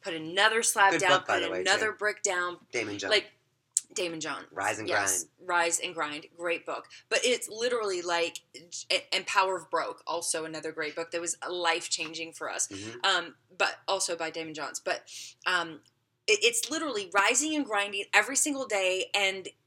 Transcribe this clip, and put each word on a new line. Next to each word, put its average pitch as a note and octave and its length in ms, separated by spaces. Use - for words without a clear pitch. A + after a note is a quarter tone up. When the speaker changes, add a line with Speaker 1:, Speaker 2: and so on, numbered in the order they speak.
Speaker 1:
put F3+ 120
another G3 480
slab G3 300
Speaker 2:
Good E3+ 100
Speaker 1:
down, F#3+ 160
Speaker 2:
book, - 80
by G#2+ 140
Speaker 1:
put E3+ 40
Speaker 2:
the F2+ 60
way, F3+ 100
Speaker 1:
another G3+ 300
Speaker 2:
too. G#3 80
Speaker 1:
brick G#3 240
down. F3+ 340
Speaker 2:
Daymond G#2+ 260
John. G2 120
Speaker 1:
Like, G#3 220
Daymond E3+ 260
John. C#3+ 320
Speaker 2:
Rise G2+ 260
and G#2+ 100
Speaker 1:
Yes. G2 380
Speaker 2:
Grind. F3+ 140
Speaker 1:
Rise E3+ 300
and F3 140
Grind. D3+ 320
Great E3+ 260
book. C#3 220
But A3+ 140
it's A#3+ 260
literally A3 500
like, E3+ 380
and F#3+ 140
Power F#3+ 300
of E3 140
Broke, C#3+ 360
also E3 400
another D#3+ 260
great D#3 240
book E3 140
that E3+ 100
was E3+ 160
life-changing E3 880
for D3 180
us. - 180
Speaker 2:
Mm-hmm. A2 360
Speaker 1:
Um, F3 300
but - 280
also F#3 300
by D#3+ 140
Daymond D#3+ 240
Johns. C#3+ 260
But, - 220
um, E3+ 340
it, G#3+ 160
it's A#3 280
literally C4 420
rising B3 420
and C#4+ 120
grinding G3+ 380
every A3 220
single C4+ 300
day F#3+ 480
and F#3+ 340